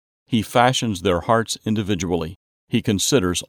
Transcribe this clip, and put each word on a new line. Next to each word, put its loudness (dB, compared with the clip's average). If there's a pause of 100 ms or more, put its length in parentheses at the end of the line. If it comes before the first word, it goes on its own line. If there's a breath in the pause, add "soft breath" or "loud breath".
(260)
"He 0
fashions 0
their 2
hearts 0
individually. -2 (340)
He 0
considers 0